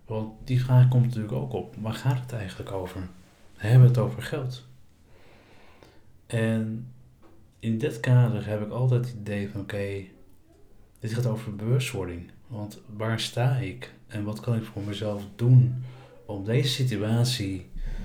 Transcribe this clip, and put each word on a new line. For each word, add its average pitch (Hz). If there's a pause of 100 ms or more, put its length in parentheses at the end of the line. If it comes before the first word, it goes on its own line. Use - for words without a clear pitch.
Want -
die 127
vraag 127
komt 123
natuurlijk 110
ook -
op. 90
Waar 110
gaat 127
het -
eigenlijk 98
over? 92 (480)
Hebben 117
we 123
het 123
over 101
geld? - (1600)
En 113 (680)
in 113
dit -
kader 120
heb 107
ik 104
altijd 123
het -
idee 101
van, 104
"Oké, 98 (960)
dit 110
gaat 123
over 107
bewustwording. 101 (160)
Want 104 (160)
waar 110
sta 127
ik? 95 (120)
En 104
wat 104
kan 117
ik 107
voor -
mezelf 101 (140)
doen 123 (440)
om 101
deze 117
situatie 107 (340)